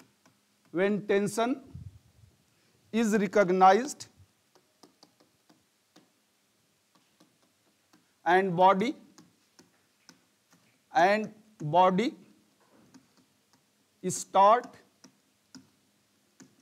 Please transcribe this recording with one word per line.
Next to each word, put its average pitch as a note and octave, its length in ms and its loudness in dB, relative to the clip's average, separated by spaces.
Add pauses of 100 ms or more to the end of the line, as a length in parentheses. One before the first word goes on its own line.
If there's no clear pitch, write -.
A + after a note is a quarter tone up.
(720)
when G3 340 -4
tension G#3 540 -4 (1300)
is G#3+ 260 -2
recognized G3 880 0 (4000)
and F3+ 320 0
body, G3 400 2 (2000)
and G3+ 380 0 (280)
body F#3 560 0 (1900)
start G#3 720 0 (1800)